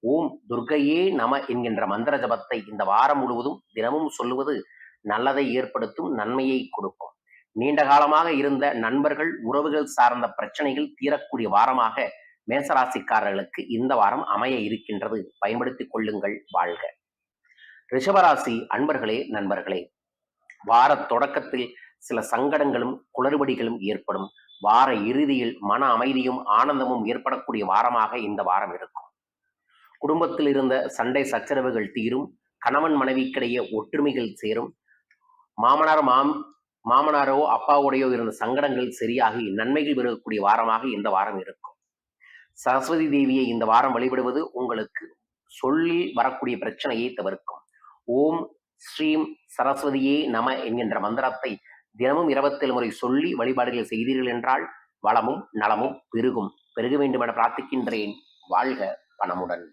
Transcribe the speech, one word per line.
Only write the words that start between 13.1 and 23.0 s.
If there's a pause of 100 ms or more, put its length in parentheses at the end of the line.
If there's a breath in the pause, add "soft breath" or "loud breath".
இந்த
வாரம்
அமைய
இருக்கின்றது. (200)
பயன்படுத்திக்
கொள்ளுங்கள், (120)
வாழ்க. (1080 soft breath)
ரிஷபராசி (140)
அன்பர்களே, (120)
நண்பர்களே, (840)
வார (140)
தொடக்கத்தில் (300 loud breath)
சில (120)
சங்கடங்களும் (160)